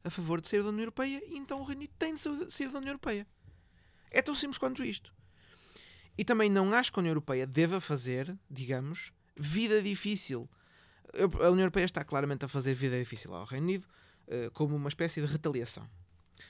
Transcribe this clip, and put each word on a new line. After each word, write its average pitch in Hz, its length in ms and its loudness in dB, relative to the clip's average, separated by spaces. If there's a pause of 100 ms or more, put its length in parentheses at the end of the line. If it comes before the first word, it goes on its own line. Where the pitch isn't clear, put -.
a 175 60 -6
favor 165 300 -2
de 165 80 -2
sair 208 140 2
da 208 80 0
União 214 120 -2
Europeia 269 440 -4
e 339 120 -10
então 277 220 -6
o 277 40 -8
Reino 277 180 -8
Unido 294 160 -12
tem 320 160 0
de 302 60 -4
sa-, 294 300 -2
sair 277 200 -4
da 277 80 -6
União 269 140 -6
Europeia. 214 340 -4 (840)
É 262 100 6
tão 285 140 2
simples 277 240 0
quanto 262 240 -2
isto. 220 300 -6 (1040)
E 214 60 0
também 220 260 6
não 196 240 4
acho 247 200 4
que - 60 -2
a - 20 4
União 170 100 4
Europeia 135 360 0
deva 165 340 2
fazer, 135 560 -2 (120)
digamos, 131 600 -4 (240)
vida 208 460 2
difícil. 190 640 -2 (680)
Eu, 190 120 4 (160)
a 175 80 8
União 185 160 8
Europeia 180 200 2
está 165 180 -2
claramente 143 420 -2
a - 20 -4
fazer 131 260 0
vida 127 240 0
difícil 117 360 -6
ao 90 120 -8
Reino 135 200 -4
Unido, 185 200 -2 (420)
eh, 117 260 -4
como 151 220 0
uma 143 140 -2
espécie 160 320 -4
de 147 60 0
retaliação. 131 600 -4 (640)